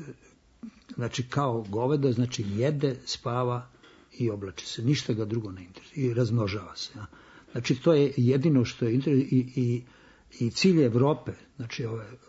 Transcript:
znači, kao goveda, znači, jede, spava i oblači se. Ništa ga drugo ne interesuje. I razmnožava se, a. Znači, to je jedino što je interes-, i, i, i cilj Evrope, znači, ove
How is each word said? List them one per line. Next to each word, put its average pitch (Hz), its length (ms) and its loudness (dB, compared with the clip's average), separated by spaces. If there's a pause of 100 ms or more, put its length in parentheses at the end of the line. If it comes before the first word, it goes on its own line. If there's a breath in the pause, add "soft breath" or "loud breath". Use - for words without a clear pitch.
(960)
znači, 120 280 -4
kao 123 380 -2
goveda, 127 500 0
znači, 120 360 -2
jede, 135 480 0 (100)
spava 123 640 -4 (500 soft breath)
i 117 120 0
oblači 101 360 -8
se. - 160 -10
Ništa 127 320 0
ga 107 120 -2
drugo 107 260 -4
ne 92 120 -14
interesuje. - 420 -8
I 117 80 0
razmnožava 110 640 0
se, - 240 -12
a. 104 60 -12 (460 loud breath)
Znači, 123 240 0
to 170 180 4
je 143 240 6
jedino 131 480 4
što - 200 -4
je 113 80 2
interes-, 135 380 2
i, 127 240 2
i, 120 280 0 (560 soft breath)
i 117 120 0
cilj 170 340 4
Evrope, 123 460 2 (240)
znači, 120 300 -8
ove 113 200 -8 (240)